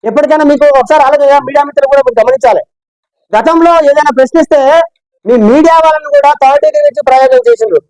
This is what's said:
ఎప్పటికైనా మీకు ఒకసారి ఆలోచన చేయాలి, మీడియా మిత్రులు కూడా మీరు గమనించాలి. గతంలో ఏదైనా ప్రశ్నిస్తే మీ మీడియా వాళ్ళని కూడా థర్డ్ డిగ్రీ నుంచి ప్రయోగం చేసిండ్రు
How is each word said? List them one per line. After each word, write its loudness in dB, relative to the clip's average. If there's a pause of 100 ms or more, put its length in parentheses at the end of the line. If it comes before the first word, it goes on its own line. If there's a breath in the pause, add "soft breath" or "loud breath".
ఎప్పటికైనా -2
మీకు 0 (140)
ఒకసారి 0
ఆలోచన 0
చేయాలి, 0
మీడియా -2
మిత్రులు -4
కూడా 2
మీరు -2
గమనించాలి. -2 (720)
గతంలో 0 (180)
ఏదైనా 0
ప్రశ్నిస్తే 0 (680)
మీ 0 (160)
మీడియా 2
వాళ్ళని -2
కూడా 2 (120)
థర్డ్ 2
డిగ్రీ 0
నుంచి -2
ప్రయోగం 2
చేసిండ్రు 0